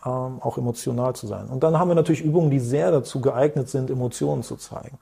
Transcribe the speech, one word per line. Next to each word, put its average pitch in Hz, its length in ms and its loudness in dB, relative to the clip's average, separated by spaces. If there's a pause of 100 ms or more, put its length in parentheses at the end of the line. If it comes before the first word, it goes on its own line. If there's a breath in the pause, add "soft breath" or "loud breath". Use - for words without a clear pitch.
ähm, 127 340 -4
auch - 160 -4
emotional 123 580 -2
zu - 120 -12
sein. 101 220 -8
Und 131 160 -6
dann 160 140 4
haben 180 100 2
wir 170 60 4
natürlich 160 280 4
Übungen, 156 280 4
die 135 100 4
sehr 143 300 0
dazu 135 300 0
geeignet 131 480 2
sind, 131 220 -2
Emotionen 131 520 -2
zu - 140 -10
zeigen. - 460 -14